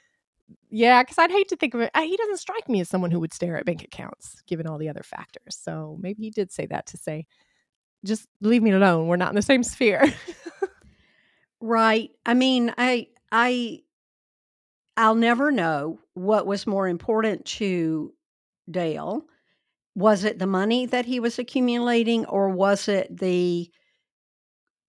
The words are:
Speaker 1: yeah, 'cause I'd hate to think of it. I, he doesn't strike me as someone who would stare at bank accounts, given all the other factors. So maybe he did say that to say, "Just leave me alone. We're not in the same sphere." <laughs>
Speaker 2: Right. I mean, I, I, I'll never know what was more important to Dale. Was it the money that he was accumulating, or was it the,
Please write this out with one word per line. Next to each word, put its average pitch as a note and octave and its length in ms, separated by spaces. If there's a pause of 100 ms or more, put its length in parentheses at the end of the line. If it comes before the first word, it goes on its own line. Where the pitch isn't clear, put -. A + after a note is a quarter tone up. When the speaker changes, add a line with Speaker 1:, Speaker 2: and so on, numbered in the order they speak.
(720)
Speaker 1:
yeah, A#3+ 320
'cause - 160
I'd E4+ 120
hate G4 180
to E4 80
think C#4+ 160
of A#3 80
it. A#3+ 140
I, D#4+ 100
he F4 140
doesn't G#4 180
strike G4+ 320
me G#3 120
as E3+ 100
someone F3+ 200
who E3+ 100
would E3 120
stare E3+ 240
at - 80
bank E3 180
accounts, - 640
given D#3+ 200
all D#3 100
the D#3 140
other - 120
factors. - 540
So D#3+ 460
maybe G#3+ 220
he G#3+ 60
did G3+ 220
say - 140
that - 220
to - 100
say, D#3 280 (800)
"Just G#3+ 240 (140)
leave A3 200
me A3 100
alone. F3 360
We're F3 80
not F3+ 140
in G3+ 60
the G3 60
same C4 200
sphere." A3+ 460
<laughs> - 60 (1500)
Speaker 2:
Right. A3 500 (160)
I A#3+ 80
mean, B3+ 420
I, B3 320 (240)
I, A#3+ 480 (1160)
I'll A3+ 160
never A#3+ 360
know D#3+ 480 (140)
what F#3+ 340
was G3 200
more G3 200
important A3 600
to D#3+ 640 (580)
Dale. D#3+ 540 (720)
Was G3+ 300
it - 140
the F#3 80
money G#3 400
that A#3+ 200
he B3 140
was A#3 180
accumulating, A#3+ 880
or G3 240
was G3 380
it G3 280
the, F3+ 540 (1200)